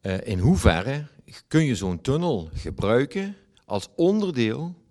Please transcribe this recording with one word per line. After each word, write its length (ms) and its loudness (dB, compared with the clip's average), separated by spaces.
eh, 260 -4
in 120 -2
hoeverre 680 2
kun 160 4
je 100 2
zo'n 260 -4
tunnel 520 -2
gebruiken 840 -2
als 320 -6
onderdeel 760 0